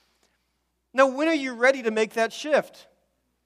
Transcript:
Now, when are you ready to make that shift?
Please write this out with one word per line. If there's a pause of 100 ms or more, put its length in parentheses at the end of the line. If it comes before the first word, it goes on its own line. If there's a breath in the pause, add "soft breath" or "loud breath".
(920 soft breath)
Now,
when
are
you
ready
to
make
that
shift? (580)